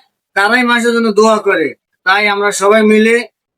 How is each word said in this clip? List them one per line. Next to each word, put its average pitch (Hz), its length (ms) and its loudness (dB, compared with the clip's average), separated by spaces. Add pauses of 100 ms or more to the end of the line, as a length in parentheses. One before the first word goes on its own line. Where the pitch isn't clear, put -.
(360)
তারাই 220 340 0
মানুষের 233 260 0
জন্য 233 140 -2 (100)
দোয়া 220 200 4
করে। 180 280 -2 (380)
তাই 196 240 0
আমরা 202 200 -2 (120)
সবাই 214 300 4
মিলে 220 240 2 (420)